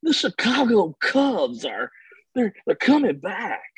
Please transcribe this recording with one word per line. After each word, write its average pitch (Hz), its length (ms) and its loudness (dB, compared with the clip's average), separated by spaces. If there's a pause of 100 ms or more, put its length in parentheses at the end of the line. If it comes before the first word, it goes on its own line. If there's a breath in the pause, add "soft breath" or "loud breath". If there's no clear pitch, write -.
the 311 100 0
Chicago 233 880 0
Cubs 180 640 0
are, 120 260 -6 (440 soft breath)
they're, 226 180 0 (120)
they're 165 100 0
coming 254 440 2
back. 196 440 -8 (140)